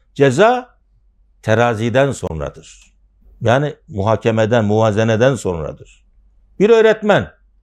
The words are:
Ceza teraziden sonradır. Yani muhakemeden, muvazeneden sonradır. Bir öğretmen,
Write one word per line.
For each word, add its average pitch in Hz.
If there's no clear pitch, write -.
Ceza 196
teraziden 117
sonradır. -
Yani 135
muhakemeden, 110
muvazeneden 110
sonradır. 82
Bir 202
öğretmen, 214